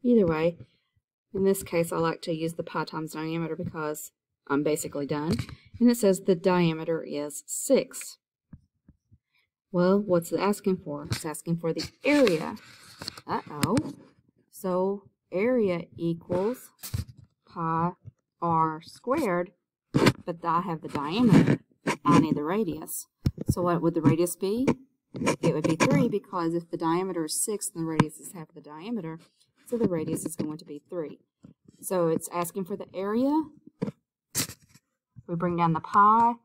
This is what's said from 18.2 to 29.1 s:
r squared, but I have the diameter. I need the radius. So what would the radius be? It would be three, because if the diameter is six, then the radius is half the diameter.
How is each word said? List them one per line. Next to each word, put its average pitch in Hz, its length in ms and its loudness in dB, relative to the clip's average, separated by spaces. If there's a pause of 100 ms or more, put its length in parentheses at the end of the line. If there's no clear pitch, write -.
r 160 420 0
squared, 202 680 -2 (400)
but - 500 2
I 170 200 2
have 165 180 -6
the 156 80 -12
diameter. 170 720 4 (440)
I - 140 6
need 151 180 2
the 147 80 -4
radius. 165 600 -4 (440)
So - 120 -2
what 175 200 0
would 165 120 2
the 170 60 0
radius 165 360 2
be? 220 300 -2 (760)
It 151 120 2
would 156 140 0
be 160 80 2
three, 247 320 2
because 180 460 -4
if 170 160 -4
the 175 60 -6
diameter 170 500 -2
is - 160 -4
six, 208 260 -4
then 165 160 -6
the 160 60 -4
radius 156 280 -2
is - 140 -18
half 165 220 -14
the 156 60 -18
diameter. 160 600 -10 (460)